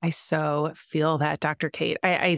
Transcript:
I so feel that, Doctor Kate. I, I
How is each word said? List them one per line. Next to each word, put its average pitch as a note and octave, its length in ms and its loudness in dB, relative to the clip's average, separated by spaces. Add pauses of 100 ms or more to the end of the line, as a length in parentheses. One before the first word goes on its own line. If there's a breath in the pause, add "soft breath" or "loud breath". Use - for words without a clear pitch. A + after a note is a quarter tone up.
I E3+ 80 0
so D#3 680 0
feel D#3 440 0
that, D3+ 200 0
Doctor D#3 300 -2
Kate. E3+ 340 -2
I, F3+ 140 2
I F3 200 2